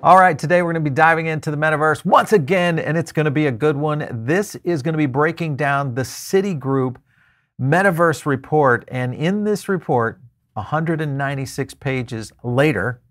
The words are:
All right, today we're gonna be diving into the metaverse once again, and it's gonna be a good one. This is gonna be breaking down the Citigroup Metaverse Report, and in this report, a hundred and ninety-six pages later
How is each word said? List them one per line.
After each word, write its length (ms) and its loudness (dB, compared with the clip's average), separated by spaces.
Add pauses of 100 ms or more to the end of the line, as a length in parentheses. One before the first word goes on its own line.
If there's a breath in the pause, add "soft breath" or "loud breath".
All 140 8
right, 200 6
today 240 2
we're 120 -2
gonna 100 -2
be 60 0
diving 380 4
into 220 -4
the 60 -4
metaverse 480 0
once 300 2
again, 440 2
and 200 -2
it's 160 -4
gonna 180 0
be 160 0
a 60 0
good 240 0
one. 340 -4
This 440 -2 (100)
is 160 0
gonna 160 -2
be 80 2
breaking 500 0
down 400 -2
the 60 -4
Citigroup 960 -2 (600)
Metaverse 680 2
Report, 640 2
and 260 -6
in 300 -2
this 240 -4
report, 500 -2 (380)
a 40 -8
hundred 380 -4
and 180 -4
ninety-six 560 -6
pages 600 -6 (100)
later 560 0 (120)